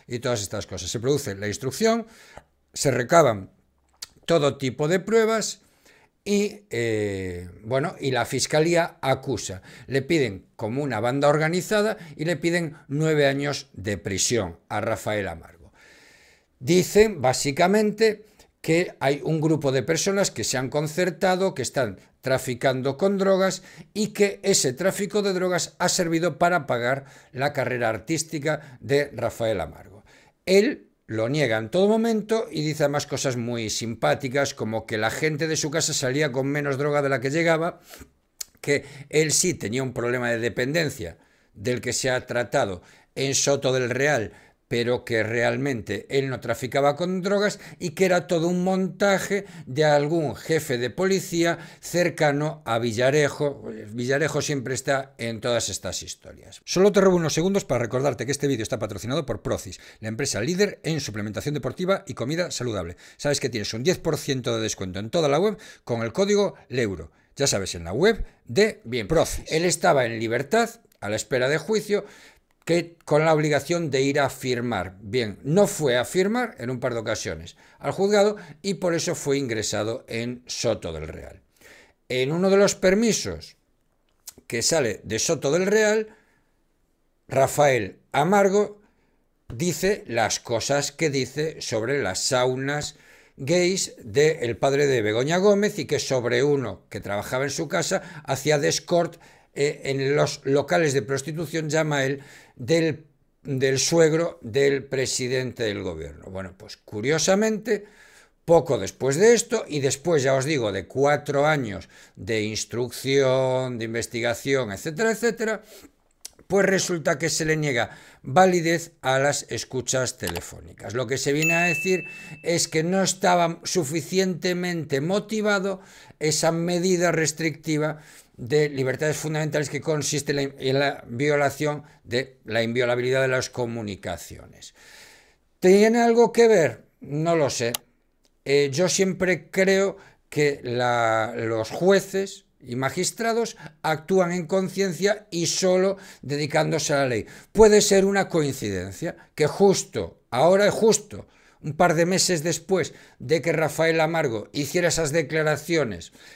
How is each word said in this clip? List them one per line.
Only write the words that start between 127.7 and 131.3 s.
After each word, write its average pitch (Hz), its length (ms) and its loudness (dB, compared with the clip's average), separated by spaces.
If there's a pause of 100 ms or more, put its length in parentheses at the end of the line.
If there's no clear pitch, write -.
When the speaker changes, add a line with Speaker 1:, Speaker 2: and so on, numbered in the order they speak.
Speaker 1:
de 147 320 2
libertades 135 480 -2
fundamentales 156 540 -2
que 143 100 -6
consiste 151 520 -2
en - 20 -2
la, 139 80 0 (160)
en 135 200 2
la - 280 0
violación 147 800 0 (180)